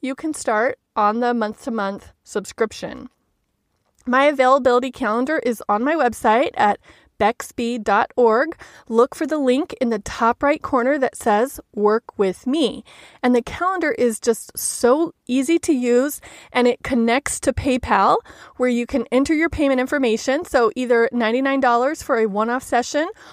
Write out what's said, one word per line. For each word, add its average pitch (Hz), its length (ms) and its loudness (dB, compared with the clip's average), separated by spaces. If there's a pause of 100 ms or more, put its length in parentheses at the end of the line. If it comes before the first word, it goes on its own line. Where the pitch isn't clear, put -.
you 262 140 -6
can 311 180 -6
start 226 460 -2 (180)
on 214 240 0
the 240 140 0
month-to-month 214 800 -6 (100)
subscription. - 840 -8 (1000)
My 262 200 2
availability 262 640 2
calendar 254 480 -2
is 233 300 -4
on 208 140 0
my 294 120 0
website 240 640 2
at 208 220 0 (400)
bexby 233 640 -2
dot 208 340 2
org. 247 400 2 (320)
Look 226 260 2
for 320 120 -4
the 311 120 -2
link 262 420 0
in 233 100 0
the 233 80 -2
top - 440 -2
right 285 200 0
corner 262 360 0
that - 180 -2
says, 226 440 0 (140)
"Work 208 440 0
with 196 280 0
me." 262 380 -2 (380)
And 247 120 4
the 240 80 2
calendar 349 500 -2
is 233 280 0
just - 380 -2
so 285 540 0 (140)
easy 269 320 0
to 330 140 0
use, 247 480 2 (320)
and 247 140 2
it 240 160 0
connects 240 580 0
to - 120 0
PayPal, 254 640 2 (400)
where 254 120 0
you 240 180 0
can 240 240 -2
enter 277 240 2
your 311 140 0
payment 277 320 0
information. 262 640 -2
So 240 320 2
either 240 360 2
ninety-nine 254 480 0
dollars 254 420 0
for 254 160 -2
a 220 80 2
one-off 220 360 -2
session 285 460 -2 (240)